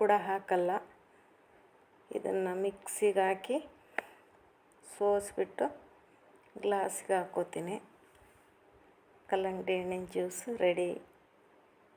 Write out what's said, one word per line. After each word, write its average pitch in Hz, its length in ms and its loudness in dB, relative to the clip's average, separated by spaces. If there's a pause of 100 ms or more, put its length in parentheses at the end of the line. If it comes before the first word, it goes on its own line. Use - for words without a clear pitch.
ಕೂಡ 208 100 6 (180)
ಹಾಕಲ್ಲ. 185 420 2 (1500)
ಇದನ್ನ 190 300 0 (180)
ಮಿಕ್ಸಿಗೆ 196 640 2
ಹಾಕಿ 196 300 -2 (1400)
ಸೋಸ್ಬಿಟ್ಟು 202 720 0 (1000)
ಗ್ಲಾಸ್ಗೆ 196 540 0
ಹಾಕ್ಕೋತೀನಿ. 175 580 -4 (1500)
ಕಲ್ಲಂಗಡಿ 190 480 0
ಹಣ್ಣಿನ 185 340 -4
ಜ್ಯೂಸ್ 180 260 -2 (220)
ರೆಡಿ. 180 260 4 (1080)